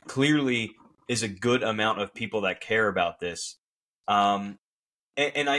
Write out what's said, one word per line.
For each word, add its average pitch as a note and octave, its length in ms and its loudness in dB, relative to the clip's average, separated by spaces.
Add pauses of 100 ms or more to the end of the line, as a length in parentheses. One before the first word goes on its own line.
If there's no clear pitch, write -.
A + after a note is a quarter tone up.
clearly C3+ 680 0 (360)
is A2+ 140 -2
a A2 60 -2
good A#2+ 340 0
amount G#2+ 380 0
of G2 140 -6
people G#2+ 280 -4
that F#2 180 -2
care A2 280 2
about F2+ 320 0
this. F2 360 -8 (520)
Um, G2+ 480 2 (600)
and, D3 200 0
and C#3+ 140 0
I, C#3+ 80 2